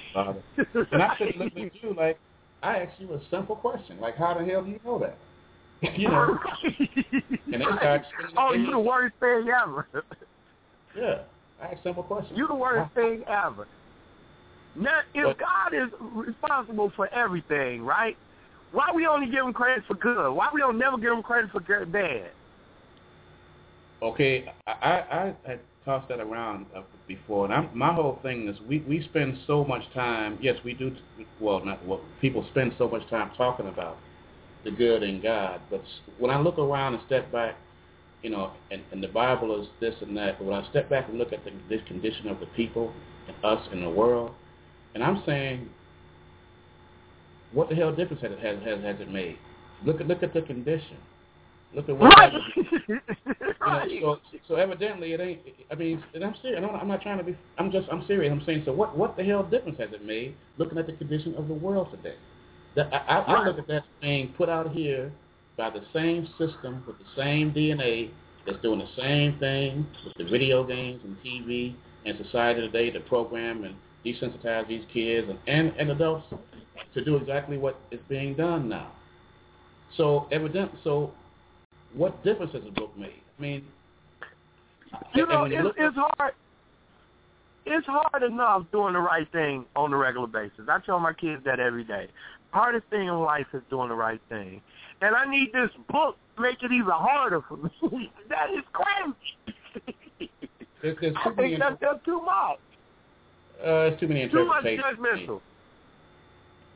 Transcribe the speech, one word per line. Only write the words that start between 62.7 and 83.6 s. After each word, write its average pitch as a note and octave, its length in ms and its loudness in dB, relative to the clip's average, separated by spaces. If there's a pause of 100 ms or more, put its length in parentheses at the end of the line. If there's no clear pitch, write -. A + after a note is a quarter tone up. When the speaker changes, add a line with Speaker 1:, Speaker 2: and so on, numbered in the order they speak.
Speaker 1:
That C#3+ 180 0
I, C#3+ 40 2
I, D3 220 2
I F3+ 160 2
Speaker 2:
Right. F#3 120 4
Speaker 1:
look E3 120 0
at C#3+ 100 -10
that D3+ 160 -2 (160)
being C#3+ 280 -2 (100)
put E3+ 100 2
out E3 240 -2
here C#3+ 400 -4 (460)
by A2+ 100 -2
the G#2+ 140 -8 (100)
same E3 340 0 (120)
system C3 480 -4
with - 120 -14
the - 60 -20 (120)
same D3 360 2
D D3+ 180 2
N D3 120 0
A A2+ 280 0 (360)
that's G2 160 -6
doing G#2+ 160 2
the G2 180 -6
same D3 420 2
thing C#3 480 -2 (180)
with - 120 -16
the E2+ 80 -8
video B2+ 420 4
games B2+ 380 -6
and G2 180 -14
T B2 240 -10
V B2 300 -4 (300)
and G#2 100 -6
society A#2 460 2
today A2+ 280 0
to F2 100 -6
program A#2 640 -2
and F#2+ 120 -12 (280)
desensitize A#2+ 640 -4
these A2+ 240 -6
kids A2+ 360 0
and, F#2+ 180 -8
and, D#3 300 2
and D3 140 0
adults D#3+ 340 0 (720)
to B2+ 100 -4
do D3+ 120 4
exactly C#3 420 -4
what C3+ 200 -2 (120)
is A#2+ 180 -10
being C#3 260 -4
done D#3 360 0
now. E2 200 -8 (1080)
So D3 340 4
evident. D#3 400 -2 (100)
So D3 300 0 (800)
what E3 320 -2
difference F#3+ 300 0
has A#2+ 120 -8
a G#2+ 40 -16
book G#2 260 -6
made? G2+ 160 -12 (260)
I C#3+ 40 -14
mean, C#3+ 220 -6 (1500)